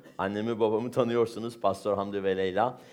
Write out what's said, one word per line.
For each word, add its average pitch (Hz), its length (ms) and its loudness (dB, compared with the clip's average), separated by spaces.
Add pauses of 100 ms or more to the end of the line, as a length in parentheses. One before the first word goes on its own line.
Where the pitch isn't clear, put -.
(180)
Annemi 104 420 -2
babamı 110 320 2
tanıyorsunuz, 117 680 0
Pastör 98 340 0
Hamdi 101 300 -2
ve 95 140 2
Leyla. 98 440 0 (120)